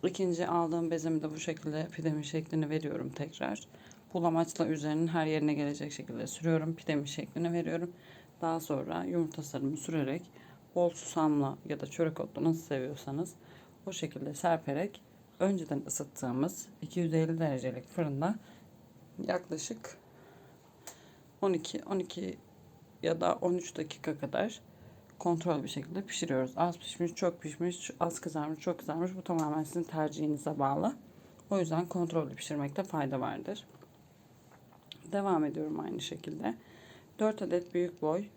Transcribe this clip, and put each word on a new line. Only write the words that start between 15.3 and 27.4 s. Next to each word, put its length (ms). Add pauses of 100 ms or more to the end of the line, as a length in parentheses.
önceden 480
ısıttığımız 800 (140)
iki 180
yüz 140
elli 260
derecelik 480
fırında 480 (920)
yaklaşık 680 (1400)
on 120
iki, 300
on 160
iki 380 (680)
ya 180
da 140
on 180
üç 240
dakika 400
kadar 440 (580)
kontrol 440
bir 40
şekilde 340
pişiriyoruz. 540
Az 240
pişmiş, 360
çok 260